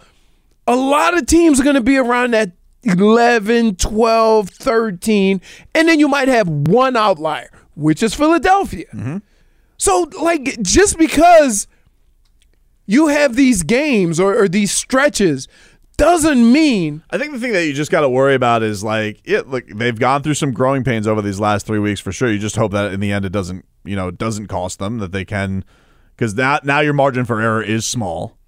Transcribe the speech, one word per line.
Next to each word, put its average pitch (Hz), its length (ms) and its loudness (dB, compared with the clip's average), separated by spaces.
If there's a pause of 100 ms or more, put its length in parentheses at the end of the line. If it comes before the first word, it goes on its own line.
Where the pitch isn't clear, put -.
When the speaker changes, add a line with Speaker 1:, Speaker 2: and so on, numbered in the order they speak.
(680)
Speaker 1:
a 233 80 2
lot 285 420 0
of 277 100 -2
teams 320 320 4
are 277 40 2
gonna 277 180 2
be 269 160 2
around 247 340 0
that 214 200 0 (320)
eleven, 226 920 2
twelve, 220 760 2
thirteen, 208 920 -2 (320)
and 320 140 2
then 330 120 4
you 294 80 4
might 277 200 0
have 226 200 2
one 175 480 2
outlier, 156 540 -2 (260)
which 151 280 -2
is 214 100 0
Philadelphia. 330 800 0
Speaker 2:
Mm-hmm. 113 240 -8 (600)
Speaker 1:
So, 359 320 0 (120)
like, 277 400 -2
just 339 360 2
because 311 720 4 (1160)
you 285 220 2
have 285 280 0
these 247 280 2
games 202 560 0
or, 196 240 2
or 196 40 4
these 196 240 -2
stretches 196 760 -2 (500)
doesn't 294 540 4
mean 208 580 0
Speaker 2:
I - 80 -4
think 294 140 -8
the 262 80 -10
thing 240 140 -6
that 175 120 0
you 147 80 -4
just 143 180 -4
gotta 156 180 2
worry 135 260 2
about 120 280 2
is, 104 200 -4
like, 110 420 -4
yeah, 180 200 -2
look, 127 220 -8
they've 113 300 -4
gone 131 260 0
through 151 120 -2
some 143 160 -4
growing 131 320 0
pains 110 240 -2
over 107 140 0
these 101 180 -4
last 104 260 -2
three 107 140 -4
weeks 104 200 -2
for - 120 -10
sure. 120 200 -2
You 104 80 -2
just 104 160 -8
hope 110 180 -2
that 101 200 -2
in 95 60 -6
the 101 120 -4
end 101 140 -4
it 92 60 -8
doesn't, 92 340 -8 (180)
you 98 120 -10
know, 92 160 -6
doesn't 107 360 -8
cost 90 320 -8
them, 107 200 -8
that 92 120 -10
they 95 140 -6
can, 98 380 -6 (540)
'cause 113 180 -4
now, 131 280 0
now 139 180 0
your 147 120 0
margin 135 320 0
for 113 160 -4
error 110 220 0
is 107 220 -4
small. 95 520 -8 (100)